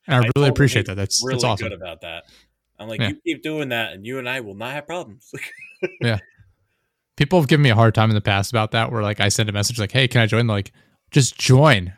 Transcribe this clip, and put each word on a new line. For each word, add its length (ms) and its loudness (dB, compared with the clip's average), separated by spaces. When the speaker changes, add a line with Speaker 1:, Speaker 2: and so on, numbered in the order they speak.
Speaker 1:
and 80 -2
I 20 4
Speaker 2:
I 20 4
Speaker 1:
really 160 2
Speaker 2:
told 120 4
him 40 4
Speaker 1:
appreciate 300 2
Speaker 2:
he's 60 -8
Speaker 1:
that. 80 -8
That's, 280 -4
Speaker 2:
really 120 -6
Speaker 1:
that's 80 -4
awesome. 260 -2
Speaker 2:
good 80 -10
about 240 -16
that. 240 -14
I'm 80 -16
like, 140 -8
Speaker 1:
Yeah. 80 -2
Speaker 2:
"You 160 -8
keep 180 -6
doing 260 -6
that, 240 -4
and 120 -18
you 140 -8
and 80 -10
I 140 -6
will 140 -14
not 180 -10
have 140 -10
problems." 500 -14
<laughs> 640 -12
Speaker 1:
Yeah. 180 0
People 220 2
have 100 2
given 120 4
me 80 6
a 60 4
hard 180 6
time 160 2
in 60 2
the 60 0
past 300 -2
about 200 -2
that, 200 -2
where, 120 -4
like, 160 -2
I 100 2
send 200 0
a 40 -4
message 260 -2
like, 120 -4
"Hey, 160 2
can 140 2
I 40 4
join?" 220 2
Like, 240 -2
just 260 2
join. 600 4